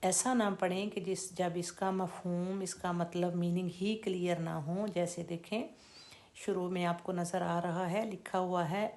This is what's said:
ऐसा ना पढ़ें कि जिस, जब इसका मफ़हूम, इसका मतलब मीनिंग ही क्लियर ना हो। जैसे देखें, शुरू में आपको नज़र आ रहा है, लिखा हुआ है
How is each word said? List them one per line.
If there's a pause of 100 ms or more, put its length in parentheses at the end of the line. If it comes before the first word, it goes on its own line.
ऐसा
ना
पढ़ें
कि
जिस,
जब
इसका
मफ़हूम,
इसका
मतलब
मीनिंग
ही
क्लियर
ना
हो।
जैसे
देखें, (840)
शुरू
में
आपको
नज़र
आ
रहा
है,
लिखा
हुआ
है (100)